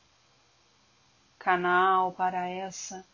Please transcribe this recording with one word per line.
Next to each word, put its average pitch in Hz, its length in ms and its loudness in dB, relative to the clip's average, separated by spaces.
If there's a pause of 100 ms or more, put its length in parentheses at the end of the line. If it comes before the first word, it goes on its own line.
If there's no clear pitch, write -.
(1400)
Canal 185 760 2
para 185 340 -2
essa 185 680 -12